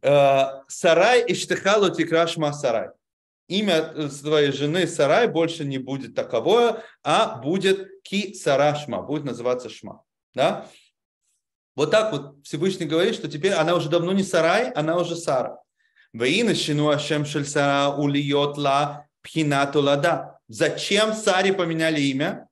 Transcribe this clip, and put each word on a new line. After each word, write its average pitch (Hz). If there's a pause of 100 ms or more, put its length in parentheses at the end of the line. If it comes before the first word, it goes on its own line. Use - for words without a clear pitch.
Э, 139
Сарай 196
иштехалу 190
тикра 165
шма 156
Сарай. 113 (580)
Имя, 175
э, 151
твоей 147
жены 147
Сарай 170
больше 165
не 139
будет 131
таковое, 196 (200)
а 185
будет 185
Ки 202
Сара 143
Шма, 110
будет 143
называться 123
Шма. - (300)
Да? 165 (1040)
Вот 147
так 214
вот -
Всевышний 170
говорит, 165
что -
теперь 156
она 165
уже 151
давно 170
не 196
Сарай, 185
она 156
уже 170
Сара. - (540)
"Ваина 175
шину 147
ашем 147
шель 143
Сара 143
улиот 143
ла 143 (140)
пхинат 143
улада". 143
Зачем 202
Саре 196
поменяли 160
имя? 139